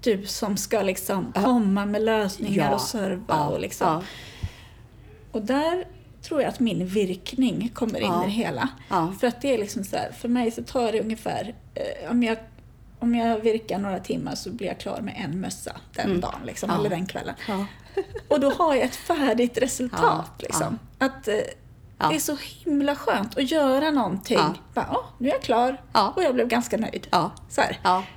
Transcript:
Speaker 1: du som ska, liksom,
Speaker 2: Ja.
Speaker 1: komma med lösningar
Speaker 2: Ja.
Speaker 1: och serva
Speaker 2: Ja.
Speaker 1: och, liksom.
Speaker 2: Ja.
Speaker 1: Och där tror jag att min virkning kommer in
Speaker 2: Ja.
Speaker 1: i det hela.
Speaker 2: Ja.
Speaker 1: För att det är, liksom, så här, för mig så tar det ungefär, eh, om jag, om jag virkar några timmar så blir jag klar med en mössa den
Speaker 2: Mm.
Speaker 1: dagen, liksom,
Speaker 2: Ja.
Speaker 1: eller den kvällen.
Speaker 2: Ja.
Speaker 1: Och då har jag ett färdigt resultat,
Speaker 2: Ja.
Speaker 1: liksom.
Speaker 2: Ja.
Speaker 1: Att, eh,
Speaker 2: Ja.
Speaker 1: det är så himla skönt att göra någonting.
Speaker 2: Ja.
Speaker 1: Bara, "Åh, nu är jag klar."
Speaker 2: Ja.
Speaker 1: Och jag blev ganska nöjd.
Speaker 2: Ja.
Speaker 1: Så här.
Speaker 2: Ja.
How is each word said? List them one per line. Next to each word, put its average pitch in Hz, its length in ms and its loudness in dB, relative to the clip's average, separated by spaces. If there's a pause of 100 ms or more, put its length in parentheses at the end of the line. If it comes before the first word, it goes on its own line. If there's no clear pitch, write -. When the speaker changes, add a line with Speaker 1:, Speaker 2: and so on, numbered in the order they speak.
Speaker 1:
du 202 240 2
som 202 320 -2
ska, 214 240 0
liksom, 196 540 -2
Speaker 2:
Ja. 190 80 2
Speaker 1:
komma 208 420 4
med 208 160 0
lösningar 202 680 2
Speaker 2:
Ja. 139 60 4
Speaker 1:
och 131 60 0
serva 185 460 -2
Speaker 2:
Ja. 151 200 2
Speaker 1:
och, - 120 -2
liksom. - 280 -2
Speaker 2:
Ja. 160 140 2 (1300)
Speaker 1:
Och 226 100 -4
där 302 440 0 (360)
tror 302 200 -2
jag 196 80 2
att - 100 -10
min 185 280 2
virkning 202 880 0
kommer 226 260 -2
in - 120 0
Speaker 2:
Ja. 175 120 2
Speaker 1:
i - 20 0
det 196 60 0
hela. 202 380 -2 (200)
Speaker 2:
Ja. 320 300 2
Speaker 1:
För 254 80 2
att 240 140 -2
det 277 120 2
är, 233 40 2
liksom, 202 260 -4
så - 120 -6
här, - 240 -2
för - 100 -6
mig 240 220 2
så 240 120 -8
tar 240 280 0
det 214 100 0
ungefär, 214 540 -6 (200)
eh, - 360 -6
om 240 120 4
jag, 220 140 2 (600)
om 233 160 2
jag 226 240 2
virkar 220 380 2
några 196 220 -2
timmar 170 360 -4
så - 160 -8
blir - 160 -6
jag - 120 -6
klar - 220 -6
med 202 120 -8 (120)
en 165 160 -4
mössa - 300 -8 (220)
den - 120 -2
Speaker 2:
Mm. 180 160 2
Speaker 1:
dagen, - 240 -6
liksom, - 240 -6
Speaker 2:
Ja. 175 100 2
Speaker 1:
eller - 100 2
den 170 160 -2
kvällen. - 300 -8 (120)
Speaker 2:
Ja. 202 180 -2 (600)
Speaker 1:
Och 302 120 4
då 277 100 4
har 320 260 4
jag 240 100 4
ett 247 100 -4
färdigt 247 640 2
resultat, 254 440 -2
Speaker 2:
Ja. - 240 4 (120)
Speaker 1:
liksom. - 420 -2 (200)
Speaker 2:
Ja. 262 60 4
Speaker 1:
Att, 269 220 -2
eh, 208 80 2 (640)
Speaker 2:
Ja. - 100 4
Speaker 1:
det 311 60 2
är 302 40 2
så 285 180 -2 (280)
himla 285 300 2
skönt 233 420 0
att 277 140 2
göra 294 400 4
någonting. 214 460 2
Speaker 2:
Ja. 160 160 4 (200)
Speaker 1:
Bara, 220 180 -2
"Åh, 494 140 0 (120)
nu 254 120 0
är 311 40 2
jag 523 80 0
klar." 247 400 2 (120)
Speaker 2:
Ja. 208 220 0
Speaker 1:
Och 370 80 0
jag 285 100 2
blev 247 140 2
ganska 233 300 0
nöjd. 214 340 -6
Speaker 2:
Ja. 170 200 2 (180)
Speaker 1:
Så - 120 0
här. - 220 0
Speaker 2:
Ja. 185 200 4 (140)